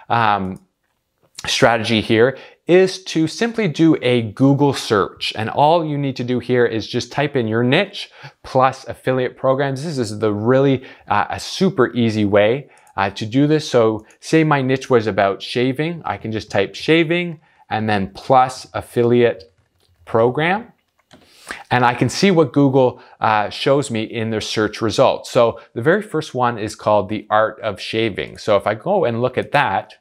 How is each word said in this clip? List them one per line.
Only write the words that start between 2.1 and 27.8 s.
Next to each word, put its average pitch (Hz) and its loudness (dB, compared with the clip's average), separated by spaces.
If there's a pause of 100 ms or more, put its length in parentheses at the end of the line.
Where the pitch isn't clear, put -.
is 185 2
to 160 -2
simply 226 -4
do 160 4
a 123 2
Google 135 2
search. - -2
And 110 -6
all 160 2
you 147 -4
need 139 -4
to 123 -6
do 123 -2
here 120 2
is 110 -4
just - -6
type 143 -4
in 117 0
your 113 0
niche 170 -2 (340)
plus 131 0
affiliate 127 -4
programs. 135 -2
This 156 -8
is 107 -4
the 107 0
really, 131 2 (240)
uh, 101 0
a 95 -8
super 185 0
easy 110 0
way, 107 2 (280)
uh, 98 -2
to 110 -8
do 135 2
this. 151 0
So 113 2 (140)
say 160 2
my 147 2
niche 131 -2
was 117 4
about 98 0
shaving. 139 -4
I 101 -6
can 110 -10
just 107 -8
type 101 0
shaving 165 -2 (300)
and 110 -2
then 98 -2
plus 131 0
affiliate 120 0 (520)
program. 147 0 (1000)
And 127 2
I 120 4
can 127 0
see 196 2
what 160 2
Google, 131 2 (180)
uh, 107 0
shows 139 0
me 110 -4
in 113 -6
their 110 -2
search 107 -4
results. 110 0
So 117 2 (140)
the 117 -8
very 180 2
first 156 -8
one 120 -2
is 104 -8
called 104 0
The 107 -8
Art 107 0
of 101 -6